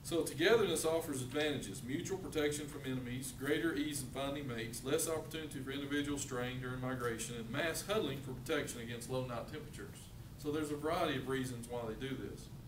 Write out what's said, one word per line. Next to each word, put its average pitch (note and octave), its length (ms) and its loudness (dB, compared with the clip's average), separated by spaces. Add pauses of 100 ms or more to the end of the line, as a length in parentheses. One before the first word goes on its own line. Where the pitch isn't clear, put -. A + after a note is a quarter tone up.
So D#3+ 200 2
togetherness E3+ 600 6
offers D#3+ 360 2
advantages: B2 640 0
mutual E3+ 340 -2
protection D3 500 0
from C#3 180 -8
enemies, B2+ 540 -2
greater D#3 360 2
ease D3 260 0
in B2+ 60 -4
finding C#3 400 -2
mates, A2+ 360 -4
less D#3 240 4
opportunity D#3 520 -2
for C3 120 -4
individual C#3+ 460 0
straying B2+ 440 -2
during B2+ 200 -2
migration, A#2+ 540 0
and A2+ 140 -6
mass D#3 380 0
huddling F3 340 2
for B2+ 100 -6
protection C#3+ 500 0
against A#2 280 -6
low B2+ 160 2
night A#2 260 -4
temperatures. - 460 -8 (420)
So D3 120 0
there's D3+ 200 2
a D3 40 0
variety D#3 420 2
of B2 100 -2
reasons B2 420 0
why A#2+ 180 -2
they A2 200 -4
do C3 80 -2
this. - 300 -6 (220)